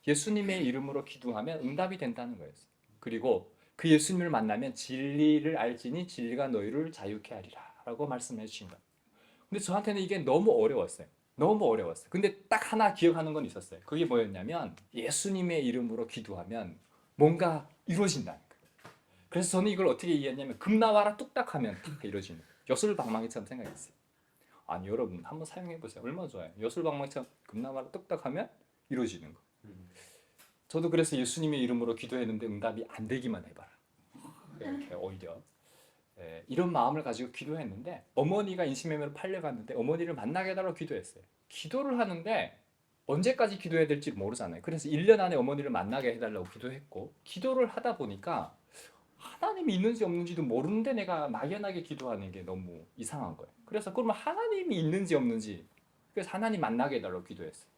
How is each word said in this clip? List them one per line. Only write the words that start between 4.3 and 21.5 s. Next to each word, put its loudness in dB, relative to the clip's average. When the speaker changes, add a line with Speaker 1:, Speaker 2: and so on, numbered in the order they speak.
Speaker 1:
만나면 0
진리를 4
알지니 -2
진리가 -2
너희를 -2
자유케 -8
하리라."라고 -8
말씀해 -6
주신 -12
거예요. -18
근데 -4
저한테는 0
이게 0
너무 6
어려웠어요. 0
너무 4
어려웠어요. 0
근데 0
딱 2
하나 6
기억하는 4
건 -2
있었어요. -12
그게 0
뭐였냐면 0
예수님의 0
이름으로 0
기도하면 -8
뭔가 6
이루어진다는 0
거예요. -20
그래서 0
저는 4
이걸 4
어떻게 2
이해했냐면 -2
금 4
나와라 6
뚝딱 -4